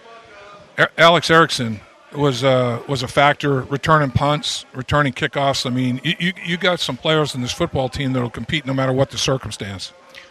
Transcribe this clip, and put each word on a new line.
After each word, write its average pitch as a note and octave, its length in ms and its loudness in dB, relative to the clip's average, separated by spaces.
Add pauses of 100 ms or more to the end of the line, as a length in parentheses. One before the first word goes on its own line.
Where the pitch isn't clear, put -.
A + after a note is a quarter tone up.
(800)
A-, - 220 0
Alex E3+ 280 6
Erickson C3 520 4 (340)
was, C#3+ 280 0
uh, B2+ 460 2
was C3+ 140 -4
a B2 60 -6
factor, C#3 540 2
returning C#3+ 500 2
punts, C#3+ 520 -2 (100)
returning C#3+ 380 0
kickoffs. C#3 540 -2
I B2+ 40 -2
mean, B2+ 340 -2
you, E3+ 140 -2
you, F3 140 -2 (100)
you F3 140 -4
got F3+ 240 0
some C3+ 160 -6
players D#3 380 0
in B2+ 80 -6
this A#2+ 100 -6
football C#3+ 380 -2
team C3 240 -4
that'll B2 160 -2
compete C#3+ 340 -6
no C3+ 80 -4
matter C3 200 0
what C3 180 0
the A#2 80 -10
circumstance. G#2 760 -6 (380)